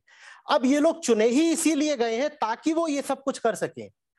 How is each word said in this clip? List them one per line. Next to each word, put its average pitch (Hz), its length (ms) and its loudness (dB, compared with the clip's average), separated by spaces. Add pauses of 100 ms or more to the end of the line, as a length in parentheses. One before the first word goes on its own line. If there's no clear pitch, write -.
(520)
अब 240 140 2
ये 285 140 4
लोग 330 200 2
चुने 220 280 2
ही 311 240 2
इसीलिए 302 460 0
गए 226 180 -2
हैं 285 140 -2
ताकि 240 440 -4
वो 330 140 -2
ये 285 140 -2
सब 269 220 -6
कुछ 254 160 -6
कर 214 160 0
सकें। 117 340 -8 (300)